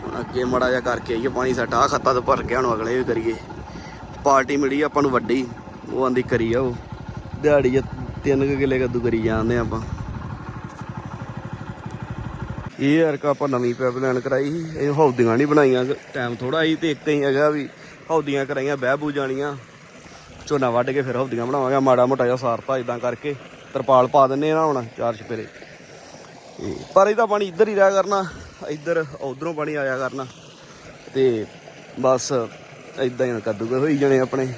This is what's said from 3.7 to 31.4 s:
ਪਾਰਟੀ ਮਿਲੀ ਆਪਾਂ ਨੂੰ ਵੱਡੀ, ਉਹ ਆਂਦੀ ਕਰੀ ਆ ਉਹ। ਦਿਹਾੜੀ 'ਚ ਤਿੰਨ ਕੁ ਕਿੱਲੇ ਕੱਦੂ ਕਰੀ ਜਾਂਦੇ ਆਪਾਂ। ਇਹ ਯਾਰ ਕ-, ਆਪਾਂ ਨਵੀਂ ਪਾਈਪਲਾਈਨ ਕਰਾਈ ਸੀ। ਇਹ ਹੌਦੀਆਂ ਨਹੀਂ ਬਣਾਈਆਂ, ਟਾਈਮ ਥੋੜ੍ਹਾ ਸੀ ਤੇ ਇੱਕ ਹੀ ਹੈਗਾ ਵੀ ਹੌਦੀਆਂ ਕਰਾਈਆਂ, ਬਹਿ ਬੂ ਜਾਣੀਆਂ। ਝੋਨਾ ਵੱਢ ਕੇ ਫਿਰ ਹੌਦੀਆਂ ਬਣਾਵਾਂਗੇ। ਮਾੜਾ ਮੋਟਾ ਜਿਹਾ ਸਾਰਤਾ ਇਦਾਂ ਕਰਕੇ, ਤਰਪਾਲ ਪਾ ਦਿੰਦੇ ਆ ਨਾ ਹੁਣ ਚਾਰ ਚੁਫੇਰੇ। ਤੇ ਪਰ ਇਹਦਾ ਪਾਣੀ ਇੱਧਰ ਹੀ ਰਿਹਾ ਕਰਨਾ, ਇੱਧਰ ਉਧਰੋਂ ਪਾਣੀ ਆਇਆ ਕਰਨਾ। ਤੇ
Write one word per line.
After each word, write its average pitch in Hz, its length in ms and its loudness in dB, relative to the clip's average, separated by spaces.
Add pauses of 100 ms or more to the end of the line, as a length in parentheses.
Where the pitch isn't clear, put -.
ਪਾਰਟੀ 135 340 4
ਮਿਲੀ 139 240 0
ਆਪਾਂ 147 200 2
ਨੂੰ 139 100 4
ਵੱਡੀ, 123 360 0 (440)
ਉਹ 127 140 0
ਆਂਦੀ 127 160 2
ਕਰੀ 117 320 0
ਆ 123 80 2
ਉਹ। 123 140 -2 (680)
ਦਿਹਾੜੀ 139 380 6
'ਚ 131 40 -2 (400)
ਤਿੰਨ 139 300 2
ਕੁ 135 60 -2
ਕਿੱਲੇ 135 200 2
ਕੱਦੂ 123 200 0
ਕਰੀ 117 220 0
ਜਾਂਦੇ 110 360 0
ਆਪਾਂ। 113 240 -2 (3000)
ਇਹ 143 200 4
ਯਾਰ 156 180 2
ਕ-, - 80 -6
ਆਪਾਂ 143 220 0
ਨਵੀਂ 123 260 0
ਪਾਈਪਲਾਈਨ 127 460 0
ਕਰਾਈ 135 320 0
ਸੀ। 160 260 -6
ਇਹ 143 120 0
ਹੌਦੀਆਂ 123 480 4
ਨਹੀਂ 147 100 4
ਬਣਾਈਆਂ, 135 380 6 (280)
ਟਾਈਮ 120 220 -4
ਥੋੜ੍ਹਾ 127 280 -2
ਸੀ 160 120 2
ਤੇ 160 160 -2
ਇੱਕ 143 160 -4
ਹੀ 147 160 2
ਹੈਗਾ 139 260 4
ਵੀ 147 200 -4 (420)
ਹੌਦੀਆਂ 143 340 0
ਕਰਾਈਆਂ, 139 320 -2
ਬਹਿ 131 200 0
ਬੂ 147 140 -4
ਜਾਣੀਆਂ। 139 440 -2 (920)
ਝੋਨਾ 135 220 2
ਵੱਢ 120 200 2
ਕੇ 139 120 0
ਫਿਰ 127 140 -2
ਹੌਦੀਆਂ 120 300 -2
ਬਣਾਵਾਂਗੇ। 135 340 2
ਮਾੜਾ 127 260 6
ਮੋਟਾ 131 200 2
ਜਿਹਾ 123 100 2
ਸਾਰਤਾ 123 420 -2
ਇਦਾਂ 120 220 -4
ਕਰਕੇ, 123 360 -4 (380)
ਤਰਪਾਲ 131 340 6
ਪਾ 135 200 6
ਦਿੰਦੇ 143 240 2
ਆ 156 40 2
ਨਾ 160 100 4
ਹੁਣ 135 200 0 (120)
ਚਾਰ 117 180 -2
ਚੁਫੇਰੇ। 110 320 -10 (1080)
ਤੇ - 180 -8 (180)
ਪਰ 190 140 8
ਇਹਦਾ 220 180 2
ਪਾਣੀ 208 200 0
ਇੱਧਰ 190 220 2
ਹੀ 214 80 -2
ਰਿਹਾ 196 160 6
ਕਰਨਾ, 196 340 0 (420)
ਇੱਧਰ 156 380 -2 (160)
ਉਧਰੋਂ 139 320 -6
ਪਾਣੀ 151 220 -4
ਆਇਆ 135 220 -2
ਕਰਨਾ। 131 280 -6 (880)
ਤੇ 123 320 2 (540)